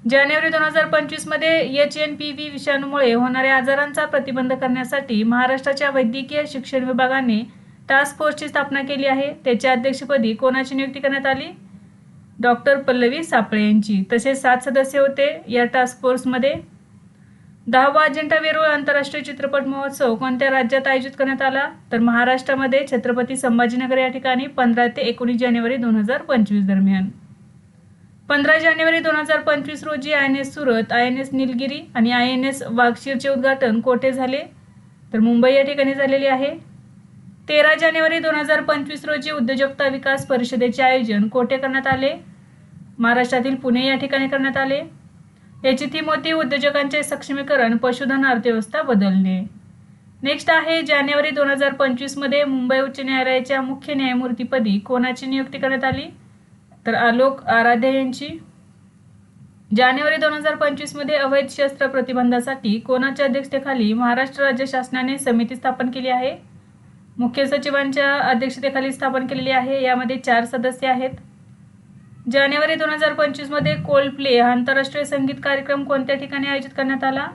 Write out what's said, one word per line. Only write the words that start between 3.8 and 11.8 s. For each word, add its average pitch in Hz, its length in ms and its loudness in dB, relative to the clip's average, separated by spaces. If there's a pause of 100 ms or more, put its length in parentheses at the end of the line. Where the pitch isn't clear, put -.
प्रतिबंध 262 480 -2
करण्यासाठी 254 680 -2
महाराष्ट्राच्या 262 680 0
वैद्यकीय 269 580 -2
शिक्षण 262 360 -4
विभागाने 247 580 0 (460)
टास्क 285 300 0
फोर्सची 302 300 -4
स्थापना 277 320 -2
केली 269 260 -4
आहे. 277 280 0 (100)
त्याच्या 262 280 2
अध्यक्षपदी 247 640 0
कोणाची 262 400 0
नियुक्ती 269 260 -4
करण्यात 277 260 -2
आली? 269 200 -2 (920)